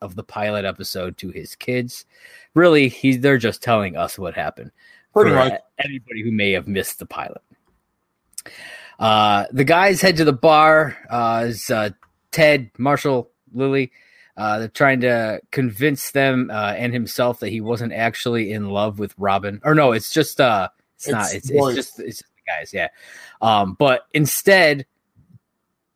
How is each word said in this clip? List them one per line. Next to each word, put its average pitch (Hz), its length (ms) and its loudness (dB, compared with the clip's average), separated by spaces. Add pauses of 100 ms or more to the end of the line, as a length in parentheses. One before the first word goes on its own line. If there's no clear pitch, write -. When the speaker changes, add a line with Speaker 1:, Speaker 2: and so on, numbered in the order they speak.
Speaker 1:
of 95 140 -14
the 104 80 -12
pilot 104 420 -6
episode 92 520 -8
to 92 140 -14
his - 240 -16
kids. - 500 -6 (480)
Really, 156 340 6
he's, 131 320 0
they're 135 180 4
just 110 240 -2
telling 101 360 0
us 85 200 -4
what 90 160 -8
happened - 380 -8 (420)
Speaker 2:
Pretty 208 180 6
Speaker 1:
for 143 40 4
Speaker 2:
much. 131 180 2
Speaker 1:
a-, - 300 -10
anybody 123 400 -12
who 117 80 -4
may 101 220 0
have 90 160 -4
missed 98 300 -6
the 90 60 -14
pilot. - 360 -14 (1600)
Uh, 107 540 4
the 135 140 0
guys 180 340 2
head 185 180 4
to 160 60 2
the 147 80 4
bar, 156 680 4 (140)
uh, 117 360 0
as, 113 220 -8
uh, 110 200 0 (420)
Ted, 147 460 4
Marshall, 135 520 0 (240)
Lily, 135 380 -2 (460)
uh, 107 220 -2
they're 113 100 -6
trying 131 320 2
to 117 400 0 (100)
convince 131 600 -2
them, 131 380 0
uh, 104 280 -4
and 120 160 -4
himself 120 480 -2
that 107 80 -6
he 110 100 -6
wasn't 113 320 -6
actually 113 640 -4
in 104 160 -6
love 101 300 -4
with 101 180 -8
Robin. 98 480 -4
Or 151 100 4
no, 143 160 4
it's 110 200 -4
just, - 280 -2
uh, 107 300 2 (260)
it's - 120 -14
Speaker 2:
It's 143 40 -4
Speaker 1:
not. 104 220 -2
It's, 101 180 -8
Speaker 2:
boys. 135 260 0
Speaker 1:
it's 123 100 -6
just, - 120 -20
it's - 200 -14
just - 160 -20
the - 160 -12
guys, 76 220 -10
yeah. 85 140 -4 (540)
Um, 104 360 0
but 131 360 0
instead, 151 720 2 (1120)